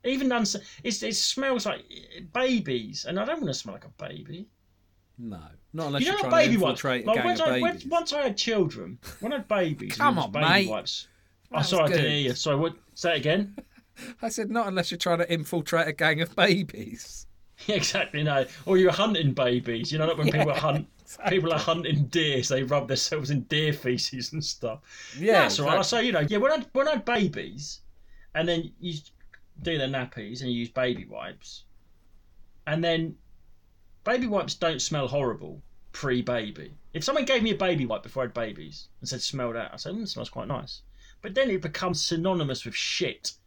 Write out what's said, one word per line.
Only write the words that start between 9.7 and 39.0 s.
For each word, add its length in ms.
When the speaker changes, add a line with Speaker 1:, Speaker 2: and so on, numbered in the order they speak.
Speaker 2:
Come 220
Speaker 1:
and 80
Speaker 2:
on, 60
Speaker 1:
baby 140
Speaker 2:
mate. 220
Speaker 1:
wipes. 400
Speaker 2:
That 60
Speaker 1:
Oh, 40
Speaker 2:
was 80
Speaker 1:
sorry, 160
I 40
didn't 140
Speaker 2:
good. 80
Speaker 1:
hear 100
you. 140
Sorry, 220
what? 200
Say 200
it 40
again. 380
Speaker 2:
<laughs> 340
I 60
said, 220
not 160
unless 240
you're 80
trying 200
to 140
infiltrate 540
a 60
gang 280
of 160
babies. 960
Speaker 1:
<laughs> 40
Exactly, 560
no. 200
Or 100
you're 140
hunting 420
babies. 600
You 60
know, 100
like 100
when 80
people 220
Speaker 2:
<laughs> 0
Yeah, 100
Speaker 1:
hunt, 300
Speaker 2:
exactly. 360
Speaker 1:
people 160
are 60
hunting 480
deer, 360
so 140
they 80
rub 240
themselves 420
in 120
deer 300
feces 600
and 120
stuff. 360
Speaker 2:
Yeah, 260
Speaker 1:
That's 180
all 60
right. 120
Speaker 2:
exactly. 200
Speaker 1:
So, 60
you 80
know, 160
yeah, 100
when 120
I, 220
when 160
I 60
had 100
babies, 760
and 140
then 320
you 140
do 160
their 80
nappies 560
and 80
you 80
use 100
baby 380
wipes, 560
and 160
then 320
baby 240
wipes 300
don't 260
smell 240
horrible 560
pre-baby. 840
If 120
someone 200
gave 200
me 80
a 40
baby 300
wipe 160
before 220
I 20
had 80
babies 540